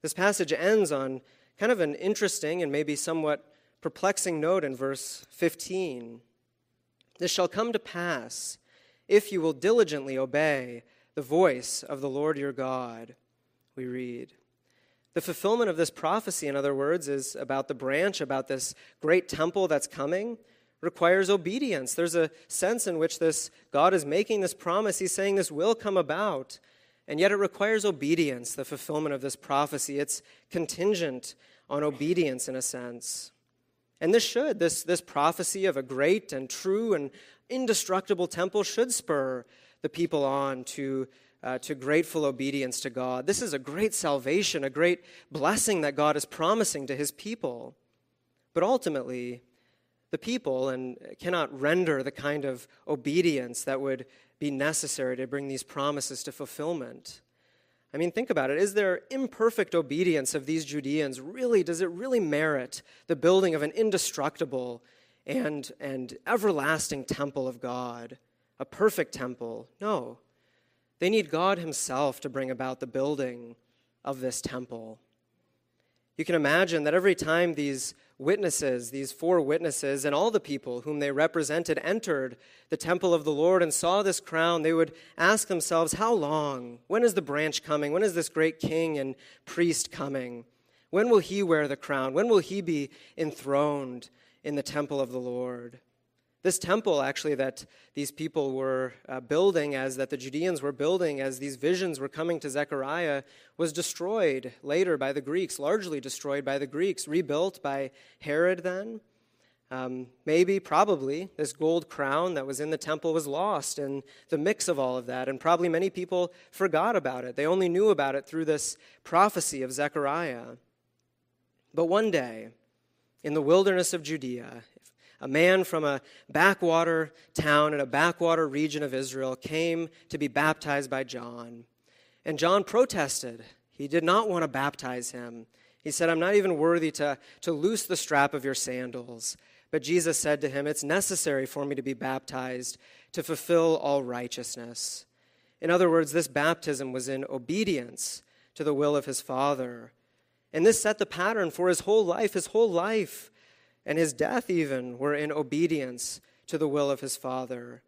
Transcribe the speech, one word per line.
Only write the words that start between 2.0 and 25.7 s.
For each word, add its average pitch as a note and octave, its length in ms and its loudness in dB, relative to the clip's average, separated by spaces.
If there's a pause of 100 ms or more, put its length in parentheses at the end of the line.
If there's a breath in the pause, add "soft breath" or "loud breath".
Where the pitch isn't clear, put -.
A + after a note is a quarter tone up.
and C#3+ 80 -2
maybe D3 240 0
somewhat D#3 580 -2 (280 soft breath)
perplexing F3+ 600 0
note E3+ 240 2
in C3+ 120 -6
verse C3+ 540 -8
fifteen. C#3 880 -4 (1000)
"This F3 140 -2
shall F#3 160 2
come A#3 240 -2
to G#3+ 80 0
pass D#3+ 760 -6 (500 soft breath)
if G#3 240 6
you F3+ 80 0
will D#3+ 120 2
diligently D3 640 2
obey C3 680 0 (300 soft breath)
the D3+ 80 -4
voice C#3 600 2
of C#3 180 -8
the C#3 80 -4
Lord D3 300 -2
your C#3 140 -4
God," B2 640 -6 (580)
we C3 120 -10
read. B2 480 -10 (800)
The E3+ 60 0
fulfillment G#3 500 0
of D#3+ 60 -2
this D#3+ 140 0
prophecy, F3 560 -4
in C#3 80 -2
other C#3 200 0
words, D3 340 0
is C#3 260 -4
about C3+ 320 -4
the C#3+ 80 -6
branch, C#3 460 0
about C3+ 260 -4
this C3+ 280 -6 (260 loud breath)
great F3 280 4
temple F3 380 0
that's D3 220 0
coming, G3 500 -4 (420 soft breath)
requires F3 480 4
obedience. G3 680 0
There's E3+ 200 0
a D#3+ 160 2 (160 loud breath)
sense A3 400 0
in E3+ 120 -2
which D#3+ 200 0
this D#3+ 320 0 (220 soft breath)
God E3+ 220 6
is D#3 100 2
making G3 380 2
this F3+ 120 -2
promise. G3 460 0
He's F#3 100 -2
saying G3 240 0
this F#3+ 160 2
will F3 240 2